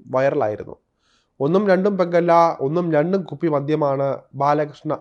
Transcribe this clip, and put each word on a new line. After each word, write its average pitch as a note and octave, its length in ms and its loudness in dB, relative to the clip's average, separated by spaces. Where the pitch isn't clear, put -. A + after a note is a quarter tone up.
വൈറലായിരുന്നു. B2+ 640 -2
"ഒന്നും E3+ 280 2
രണ്ടും F#3+ 300 2
പെഗല്ല, F3 340 2
ഒന്നും D#3+ 320 -2
രണ്ടും F3 300 0
കുപ്പി D3+ 240 -6
മദ്യമാണ് C#3+ 600 -2
ബാലകൃഷ്ണ D3 680 -2